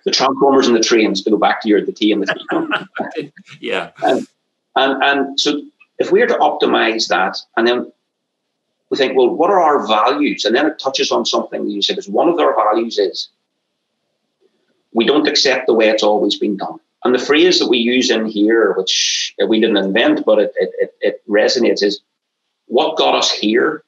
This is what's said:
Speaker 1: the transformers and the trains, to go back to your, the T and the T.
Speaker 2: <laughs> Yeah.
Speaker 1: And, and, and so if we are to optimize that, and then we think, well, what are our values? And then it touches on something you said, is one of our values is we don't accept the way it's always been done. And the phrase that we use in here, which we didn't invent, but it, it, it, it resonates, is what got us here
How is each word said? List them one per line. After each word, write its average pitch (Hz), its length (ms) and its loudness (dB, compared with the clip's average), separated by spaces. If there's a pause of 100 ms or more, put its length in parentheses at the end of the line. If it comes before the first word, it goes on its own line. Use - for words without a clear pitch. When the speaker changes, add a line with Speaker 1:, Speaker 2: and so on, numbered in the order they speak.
Speaker 1:
the 127 60 -2
transformers 135 560 2
and 120 80 4
the 113 80 2
trains, 107 400 2
to 110 80 -2
go 104 60 4
back 98 260 0
to 113 60 -2
your, 101 120 4
the 92 120 -4
T 107 180 0
and 98 120 0
the - 920 -6
T. 147 180 -10 (140)
Speaker 2:
<laughs> - 140 -20
Yeah. 92 300 -6 (120)
Speaker 1:
And, - 240 0 (480)
and, 135 300 0
and 135 360 -2
so 147 220 -2 (380)
if 139 100 -4
we 202 120 4
are 240 40 2
to 233 120 0
optimize 117 680 0
that, 95 320 -2 (180)
and 117 120 2
then 123 240 -2 (1000)
we 127 60 -2
think, 131 200 0
well, 127 120 6
what 160 200 0
are 196 120 4
our 139 260 2
values? 110 580 0
And 110 120 2
then 147 100 2
it 151 120 -4
touches 135 340 -4
on 120 120 0
something 110 440 -4
you 101 140 -6
said, 98 160 -2
is 101 100 -10
one 113 200 0
of 160 120 0
our 143 140 2
values 107 440 0
is 95 300 -4 (1600)
we 113 140 0
don't 147 220 2
accept - 380 0
the 120 80 2
way 110 140 4
it's 107 140 0
always 104 340 0
been 107 200 -4
done. 85 220 -10 (260)
And 123 100 2
the 123 40 2
phrase 151 400 2
that 131 100 0
we 127 100 2
use 120 320 0
in 110 160 -2
here, 107 480 2
which - 600 -4 (120)
we - 140 2
didn't - 180 2
invent, 120 480 0
but - 120 4
it, - 180 0
it, - 220 -2
it, 98 220 -4
it - 280 -4
resonates, 107 540 0
is 101 180 0 (800)
what 156 180 -2
got - 180 2
us 123 160 0
here 110 400 0 (180)